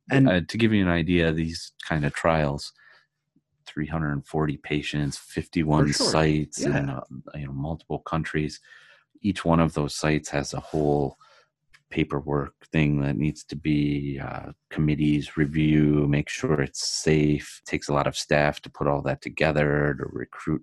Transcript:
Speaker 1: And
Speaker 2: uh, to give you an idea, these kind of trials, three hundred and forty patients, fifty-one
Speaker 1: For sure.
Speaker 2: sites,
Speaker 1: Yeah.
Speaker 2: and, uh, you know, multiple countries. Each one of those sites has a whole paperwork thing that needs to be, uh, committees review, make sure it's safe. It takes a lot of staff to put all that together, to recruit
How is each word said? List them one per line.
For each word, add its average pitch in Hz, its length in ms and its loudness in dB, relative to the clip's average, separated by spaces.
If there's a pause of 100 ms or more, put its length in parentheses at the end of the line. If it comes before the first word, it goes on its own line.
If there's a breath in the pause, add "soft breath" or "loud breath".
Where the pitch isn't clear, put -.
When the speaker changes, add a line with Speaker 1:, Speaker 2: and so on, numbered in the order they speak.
(120)
Speaker 1:
And 135 180 6
Speaker 2:
uh, 92 180 4
to - 100 -8
give 113 140 4
you 101 120 4
an 92 60 2
idea, 85 440 2
these 82 380 -6 (140)
kind 76 200 -2
of 71 80 -2
trials, 76 580 0 (920 soft breath)
three 76 220 -6
hundred 78 240 -2
and 71 140 -4
forty 76 320 -2
patients, 73 600 -4
fifty-one 76 680 0
Speaker 1:
For 71 60 2
sure. - 180 0
Speaker 2:
sites, 78 500 2
Speaker 1:
Yeah. 71 160 0
Speaker 2:
and, 69 140 -2
uh, 64 100 -8 (340)
you 73 120 -8
know, 67 60 -10
multiple 76 460 -6
countries. 78 600 -4 (640 soft breath)
Each 98 240 -2
one 82 140 6
of 80 140 4
those 73 220 -2
sites 78 340 0
has 71 240 -4
a - 60 -6
whole 73 580 0 (720 soft breath)
paperwork 71 640 -2 (180)
thing 73 300 2
that 69 160 -2
needs 73 260 -2
to - 120 -12
be, 71 640 -2
uh, - 340 -10 (180)
committees 76 680 0
review, 76 720 4
make 71 220 0
sure - 320 0
it's - 260 -4
safe. 76 760 0
It - 60 -14
takes - 200 -6
a 71 40 0
lot 69 140 2
of - 80 -6
staff 73 460 0
to - 80 -16
put - 180 -2
all 71 140 0
that 69 200 -4
together, 73 800 0
to 69 100 -6
recruit 64 540 -6